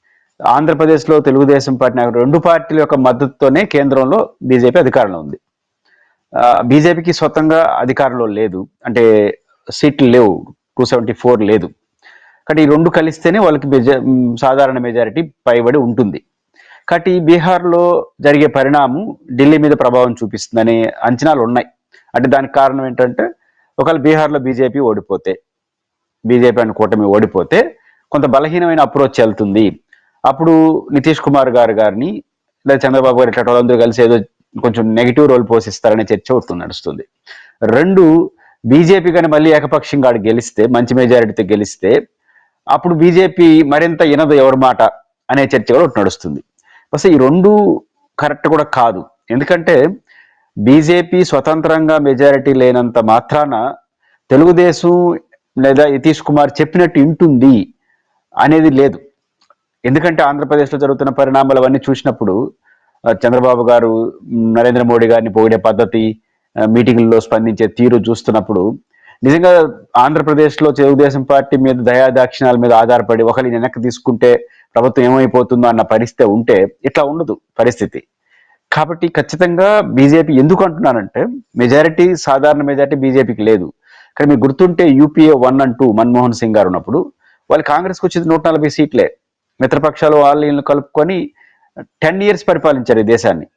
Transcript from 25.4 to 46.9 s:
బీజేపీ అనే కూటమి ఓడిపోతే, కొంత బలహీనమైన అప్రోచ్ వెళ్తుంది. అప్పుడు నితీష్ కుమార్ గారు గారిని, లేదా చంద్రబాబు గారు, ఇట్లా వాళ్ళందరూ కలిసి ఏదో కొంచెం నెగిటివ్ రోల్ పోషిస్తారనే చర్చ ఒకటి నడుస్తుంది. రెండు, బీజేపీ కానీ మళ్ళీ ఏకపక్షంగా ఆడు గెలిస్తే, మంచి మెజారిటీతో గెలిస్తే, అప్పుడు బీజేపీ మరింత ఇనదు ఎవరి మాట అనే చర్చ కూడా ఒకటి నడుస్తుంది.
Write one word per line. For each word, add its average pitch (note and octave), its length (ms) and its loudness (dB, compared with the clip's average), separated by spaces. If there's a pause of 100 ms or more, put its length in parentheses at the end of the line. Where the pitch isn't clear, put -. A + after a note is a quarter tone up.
బీజేపీ A#2+ 360 2
అనే A2 120 -4
కూటమి G#2+ 320 -2
ఓడిపోతే, G#2+ 720 0 (340)
కొంత D3 140 -2
బలహీనమైన D#3+ 540 -2
అప్రోచ్ C#3 400 0
వెళ్తుంది. G#2 600 0 (440)
అప్పుడు D#3+ 640 0
నితీష్ C#3+ 300 -2
కుమార్ C#3 280 0
గారు A#2 220 2
గారిని, A2 520 -4 (440)
లేదా C#3 200 0
చంద్రబాబు C3 320 2
గారు, B2 100 2
ఇట్లా A#2 140 -4
వాళ్ళందరూ A#2+ 340 2
కలిసి A#2 260 2
ఏదో A#2 160 2 (420)
కొంచెం A2+ 340 -2
నెగిటివ్ B2 340 2
రోల్ B2 220 2
పోషిస్తారనే A2 640 -2
చర్చ G#2 200 -4
ఒకటి F#2+ 240 -4
నడుస్తుంది. - 460 -14 (600)
రెండు, E3 680 2 (340)
బీజేపీ E3+ 460 2
కానీ E3 160 0
మళ్ళీ D#3 260 2
ఏకపక్షంగా C#3+ 560 0
ఆడు A#2 100 0
గెలిస్తే, A2+ 480 -2
మంచి B2 260 0
మెజారిటీతో A#2 500 2
గెలిస్తే, G#2 640 -2 (640)
అప్పుడు E3+ 240 0
బీజేపీ E3+ 720 4
మరింత D#3 380 0
ఇనదు D3+ 320 2
ఎవరి C3 240 4
మాట B2+ 240 0 (480)
అనే C#3 140 0
చర్చ A#2 300 -2
కూడా E3 120 4
ఒకటి A#2+ 140 -4
నడుస్తుంది. F#2 440 -6 (500)